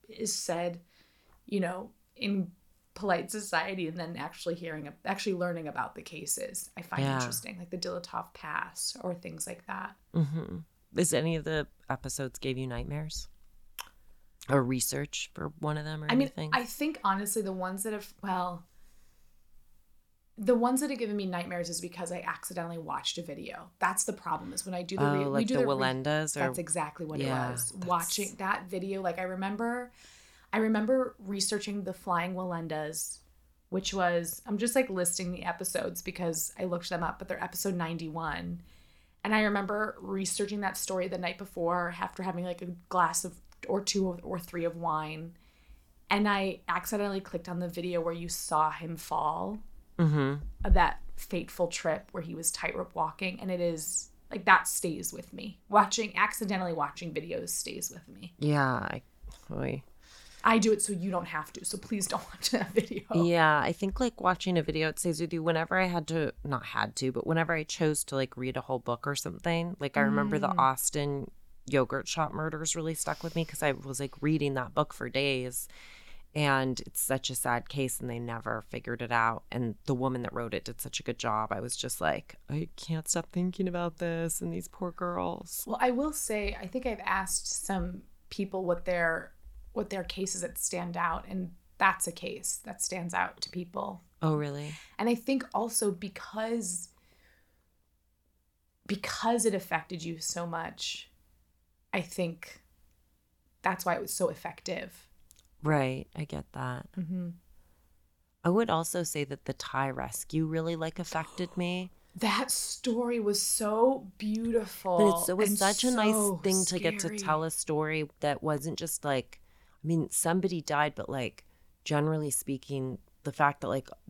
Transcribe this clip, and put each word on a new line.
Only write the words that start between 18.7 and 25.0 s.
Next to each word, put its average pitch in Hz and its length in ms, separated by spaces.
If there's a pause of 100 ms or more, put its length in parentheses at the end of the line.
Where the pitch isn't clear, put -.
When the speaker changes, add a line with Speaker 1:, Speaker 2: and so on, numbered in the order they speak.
Speaker 1:
the 226 180
ones 247 260
that 294 100
have 262 80
given 208 180
me 196 100
nightmares 175 440
is 165 100
because 175 300
I 170 160
accidentally 170 520
watched 151 400
a 175 40
video. 170 560
That's 185 260
the 208 80
problem, 180 400
is - 140
when 185 80
I 180 80
do 180 140
the 143 80